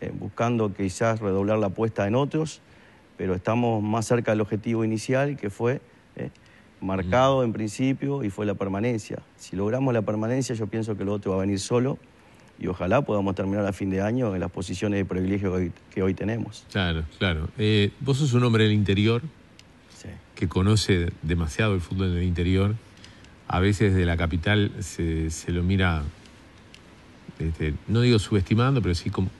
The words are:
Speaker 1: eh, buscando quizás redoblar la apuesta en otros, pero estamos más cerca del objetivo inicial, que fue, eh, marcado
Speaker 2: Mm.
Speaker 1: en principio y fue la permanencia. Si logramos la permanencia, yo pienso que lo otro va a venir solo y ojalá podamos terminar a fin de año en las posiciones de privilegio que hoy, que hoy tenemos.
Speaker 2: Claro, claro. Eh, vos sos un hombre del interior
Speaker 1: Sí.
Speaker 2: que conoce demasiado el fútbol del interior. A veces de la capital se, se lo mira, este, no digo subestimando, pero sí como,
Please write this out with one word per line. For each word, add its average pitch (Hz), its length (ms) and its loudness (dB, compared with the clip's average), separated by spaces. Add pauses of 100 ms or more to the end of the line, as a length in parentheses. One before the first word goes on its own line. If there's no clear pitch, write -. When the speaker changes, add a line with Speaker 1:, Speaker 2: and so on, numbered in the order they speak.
Speaker 1:
eh, - 120 -8
buscando 107 640 -2
quizás 110 460 0
redoblar 101 380 2
la 107 80 2
apuesta 104 420 0
en 107 80 2
otros, 147 440 -2 (580)
pero 92 160 -2
estamos 113 480 0
más 107 240 0
cerca 117 260 0
del 107 80 2
objetivo 110 440 -2
inicial, 131 520 0
que 104 140 -8
fue, 117 300 -2 (360)
eh, - 140 -8 (500)
marcado 95 640 2
Speaker 2:
Mm. - 20 2
Speaker 1:
en 113 80 0
principio 131 720 -2
y 104 60 -4
fue 104 160 -4
la 101 80 0
permanencia. 101 640 -4 (180)
Si - 180 -14
logramos 120 380 0
la 113 100 2
permanencia, 113 520 -2
yo 110 140 -4
pienso 110 280 -4
que 98 80 -6
lo 98 80 -2
otro 101 200 -2
va 95 60 0
a - 20 0
venir 98 180 0
solo 123 400 -2 (600)
y - 100 -6
ojalá 90 340 0
podamos 101 320 0
terminar 98 320 -2
a 98 60 0
fin 98 180 -4
de 95 100 0
año 110 340 0
en 92 60 -2
las 95 100 -4
posiciones 98 480 -2
de 98 60 0
privilegio 95 460 -2
que 90 80 0
hoy, 87 140 -2 (200)
que 98 100 -2
hoy 95 120 2
tenemos. 110 580 -6
Speaker 2:
Claro, 85 300 0 (160)
claro. 82 300 0 (100)
Eh, 107 320 4 (100)
vos 131 180 0
sos 147 140 2
un 123 120 4
hombre 113 200 4
del 107 80 4
interior 104 480 4 (800)
Speaker 1:
Sí. - 80 -16 (280)
Speaker 2:
que 95 120 0
conoce 92 600 4 (120)
demasiado 85 520 0
el 92 60 0
fútbol 92 340 -2
del 87 80 0
interior. 92 540 2 (720)
A - 100 0
veces 98 380 2
de 90 100 4
la 87 100 0
capital 92 640 0
se, 80 520 -4
se - 200 -8
lo 87 140 0
mira, 90 400 2 (1400)
este, 80 340 -2 (140)
no 110 140 2
digo 120 180 6
subestimando, 113 600 2
pero 90 140 2
sí 85 160 -4
como, 92 180 -2 (100)